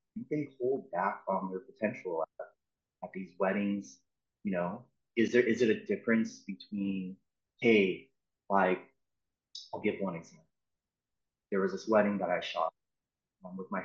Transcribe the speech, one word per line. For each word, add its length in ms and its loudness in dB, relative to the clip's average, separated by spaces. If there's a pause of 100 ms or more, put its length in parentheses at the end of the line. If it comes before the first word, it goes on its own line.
(180)
I 100 -8
think 220 -4
they 100 -20
hold 300 -2
back 380 -2
on 220 -2
their 100 -6
potential 640 -4 (160)
at, 60 -10 (580)
at 80 -14
these 260 -10
weddings, 640 -2 (440)
you 80 -2
know? 320 -2 (320)
Is 160 4
there, 100 6
is 200 2
it 80 4
a 160 0
difference 540 0
between, 760 -6 (440)
hey, 500 4 (380)
like, 320 4 (960)
I'll 60 -6
give 200 -2
one 160 -4
example. 300 -18 (1040)
There 100 0
was 120 0
this 160 -10
wedding 300 4
that 120 -2
I 100 0
shot, 320 -4 (720)
um, 120 -12
with 140 -10
my 140 -4